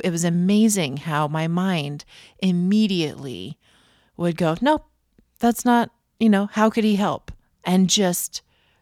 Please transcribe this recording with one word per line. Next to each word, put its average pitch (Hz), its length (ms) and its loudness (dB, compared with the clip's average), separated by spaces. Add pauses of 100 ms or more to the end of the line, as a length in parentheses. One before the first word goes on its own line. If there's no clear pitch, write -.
it 185 60 0
was 170 140 -2
amazing 180 760 2
how 151 300 -2
my 160 200 -4
mind 170 560 -2 (340)
immediately 175 1200 -2 (580)
would 170 200 -4
go, 165 240 0
"Nope, 294 260 0 (520)
that's 233 260 0
not, 240 260 2 (300)
you 226 100 4
know, 202 160 2
how 220 240 2
could 214 140 0
he 214 120 2
help?" 185 360 -4 (320)
And 185 260 2
just, - 520 -2 (400)